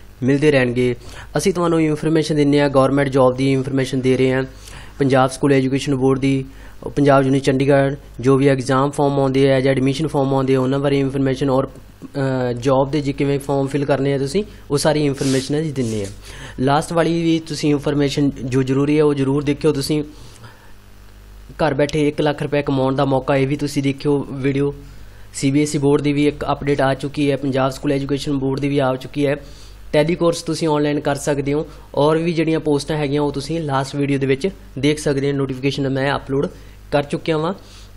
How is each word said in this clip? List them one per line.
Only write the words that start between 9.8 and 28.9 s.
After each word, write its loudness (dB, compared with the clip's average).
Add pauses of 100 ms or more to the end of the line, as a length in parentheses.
form 0
ਆਉਂਦੇ 2
ਆ, 4
ਉਹਨਾਂ 0
ਬਾਰੇ 2
information 0
ਔਰ, 2
ਅ, -4
job 2
ਦੇ 0
ਜੀ -2
ਕਿਵੇਂ 0
form -2
fill -2
ਕਰਨੇ 0
ਆ -2
ਤੁਸੀਂ, -2 (260)
ਉਹ 0
ਸਾਰੀ 2
information 0
ਅਸੀਂ -4
ਦਿੰਦੇ -2
ਹਾਂ। -12 (480)
Last 0
ਵਾਲੀ 0
ਵੀ 2
ਤੁਸੀਂ -2
information 0
ਜੋ -2
ਜ਼ਰੂਰੀ 2
ਹੈ 4
ਉਹ 2
ਜ਼ਰੂਰ 0
ਦੇਖਿਓ। 0
ਤੁਸੀਂ -2 (1500)
ਘਰ 0
ਬੈਠੇ 0
ਇੱਕ -2
ਲੱਖ 0
ਰੁਪਏ 0
ਕਮਾਉਣ 0
ਦਾ 0
ਮੌਕਾ, 0
ਇਹ 2
ਵੀ -2
ਤੁਸੀਂ -4
ਦੇਖਿਓ -2
video। -2 (600)
ਸੀ 0
B 2
S -2
E -2
Board 4
ਦੀ 0
ਵੀ 2
ਇੱਕ -2
update -2
ਆ 2
ਚੁੱਕੀ -2
ਹੈ, 0
ਪੰਜਾਬ 0
School -4
Education -2
Board -2
ਦੀ -2
ਵੀ 0
ਆ 0